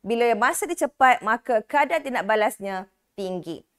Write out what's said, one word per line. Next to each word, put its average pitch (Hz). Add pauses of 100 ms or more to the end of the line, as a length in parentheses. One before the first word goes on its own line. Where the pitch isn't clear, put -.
Bila 233
masa 269
dia 320
cepat, 254
maka 220
kadar 294
tindak 240
balasnya 196 (240)
tinggi. 180 (160)